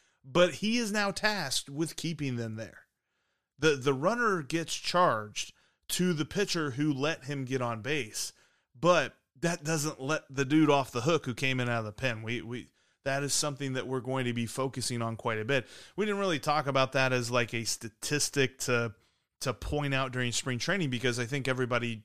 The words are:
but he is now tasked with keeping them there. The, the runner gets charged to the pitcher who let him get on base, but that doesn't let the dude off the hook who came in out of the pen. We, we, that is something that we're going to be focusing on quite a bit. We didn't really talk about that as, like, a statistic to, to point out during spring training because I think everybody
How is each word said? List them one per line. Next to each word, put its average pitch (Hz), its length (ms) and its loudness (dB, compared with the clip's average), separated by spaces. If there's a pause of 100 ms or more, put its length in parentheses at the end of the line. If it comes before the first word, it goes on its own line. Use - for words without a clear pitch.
(240)
but 151 320 4
he 220 220 0
is 226 140 0
now 202 200 0
tasked 196 580 -2
with 151 260 -4
keeping 151 400 -4
them 113 200 -6
there. 110 240 -12 (800)
The, 147 180 4
the 135 180 2
runner 196 480 2
gets 156 340 -4
charged 117 760 0 (360)
to 180 240 2
the 151 120 0
pitcher 170 460 -2
who 147 200 2
let 143 340 -2
him 139 200 -4
get 127 160 -2
on 117 200 -2
base, 123 520 -4 (460)
but 151 360 4 (240)
that 170 240 -2
doesn't 151 380 -2
let 147 280 -2
the 135 160 -2
dude 151 240 6
off 139 220 4
the 120 100 -2
hook 156 240 2
who 127 80 -2
came 131 260 0
in 123 100 0
out 117 100 0
of 110 60 -2
the 104 60 -8
pen. 113 300 -4
We, 113 200 -4
we, 113 260 -10 (360)
that 139 200 -2
is 139 100 -2
something 139 400 -2
that 120 140 -4
we're 131 120 -2
going 127 260 -2
to 120 80 0
be 117 120 -2
focusing 123 560 -4
on 113 140 -4
quite 110 240 -2
a 110 60 -6
bit. 131 220 0 (280)
We 202 100 0
didn't 202 140 -2
really 180 200 0
talk 147 280 0
about 135 260 2
that 131 200 2
as, 120 160 0
like, 120 240 0
a 117 100 -4
statistic - 1000 -2
to, 120 320 0 (480)
to 127 120 -2
point 143 400 -2
out 135 180 0
during 123 200 0
spring 123 260 -2
training 170 320 0
because 123 300 0
I 120 60 -2
think 135 220 -4
everybody 120 580 0